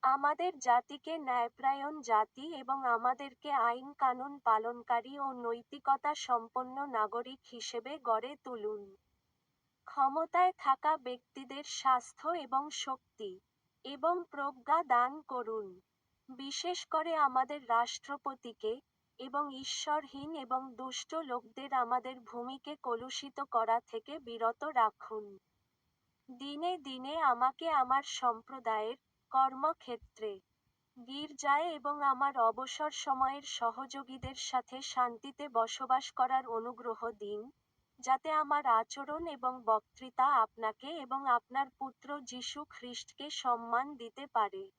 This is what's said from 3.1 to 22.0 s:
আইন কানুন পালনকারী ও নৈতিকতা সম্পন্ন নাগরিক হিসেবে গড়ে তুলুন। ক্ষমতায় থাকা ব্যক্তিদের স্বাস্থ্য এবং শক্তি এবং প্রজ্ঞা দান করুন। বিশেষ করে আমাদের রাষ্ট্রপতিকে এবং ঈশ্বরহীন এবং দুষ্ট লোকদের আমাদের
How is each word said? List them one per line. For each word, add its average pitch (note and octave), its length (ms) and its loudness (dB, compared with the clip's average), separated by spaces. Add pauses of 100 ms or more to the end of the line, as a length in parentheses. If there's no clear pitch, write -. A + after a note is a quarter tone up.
আইন B3+ 420 0
কানুন C4 460 0
পালনকারী A#3 800 0
ও C4+ 120 -2
নৈতিকতা A#3+ 840 0
সম্পন্ন B3+ 720 -2
নাগরিক A#3+ 540 -2 (120)
হিসেবে A#3+ 480 -8
গড়ে B3+ 360 0
তুলুন। G4+ 600 -8 (920)
ক্ষমতায় D#4+ 680 4
থাকা D4+ 400 2
ব্যক্তিদের C4 680 -10
স্বাস্থ্য - 680 2
এবং C#4+ 400 -2
শক্তি A3 720 -8 (460)
এবং D#4 460 0
প্রজ্ঞা C#4 520 0
দান B3+ 380 4
করুন। F#4+ 600 -6 (480)
বিশেষ C#4 560 -6
করে D#4+ 300 0
আমাদের C4+ 540 2
রাষ্ট্রপতিকে A#3 1040 -2 (460)
এবং C4+ 240 -2 (120)
ঈশ্বরহীন C#4+ 800 -4
এবং C4 260 -2 (140)
দুষ্ট B3+ 400 -8
লোকদের C4 580 -6
আমাদের B3 460 0